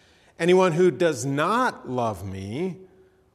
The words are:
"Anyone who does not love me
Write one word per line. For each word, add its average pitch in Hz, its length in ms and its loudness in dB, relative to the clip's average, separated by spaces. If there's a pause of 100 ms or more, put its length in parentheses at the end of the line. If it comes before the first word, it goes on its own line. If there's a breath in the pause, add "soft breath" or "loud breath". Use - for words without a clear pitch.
(380 soft breath)
"Anyone 180 340 4
who 180 180 4
does 156 340 0
not 196 640 -2
love 113 380 -4
me 104 520 -8 (560 loud breath)